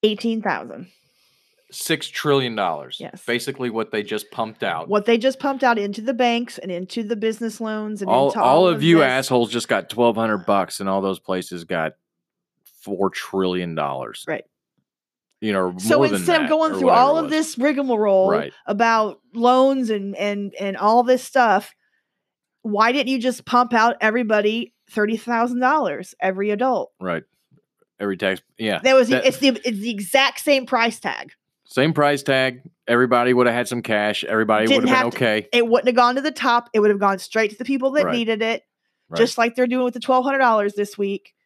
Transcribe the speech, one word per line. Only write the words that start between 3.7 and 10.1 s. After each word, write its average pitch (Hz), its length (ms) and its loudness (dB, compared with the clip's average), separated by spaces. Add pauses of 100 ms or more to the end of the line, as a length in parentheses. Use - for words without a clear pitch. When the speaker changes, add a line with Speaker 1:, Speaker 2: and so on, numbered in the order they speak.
Speaker 2:
they 107 120 -4
just 104 280 -8
pumped 110 320 -8
out. 85 240 -4
Speaker 1:
What 202 180 0
they 233 120 2
just 262 200 0
pumped 269 280 -4
out 233 120 2
into 202 220 -6
the 226 140 -4
banks 240 440 -2
and - 140 -12
into 185 320 -8
the 214 140 -6
business 220 420 -6
loans 214 420 -8
and 190 80 -6
Speaker 2:
All, 127 200 4
Speaker 1:
into 233 100 -4
Speaker 2:
all 180 60 2 (140)
Speaker 1:
all 185 100 6
Speaker 2:
of 165 80 0
Speaker 1:
of 143 60 -2
Speaker 2:
you 165 160 6
Speaker 1:
this. 147 60 6
Speaker 2:
assholes 127 460 2
just 117 160 -4
got 98 220 0
twelve 117 260 2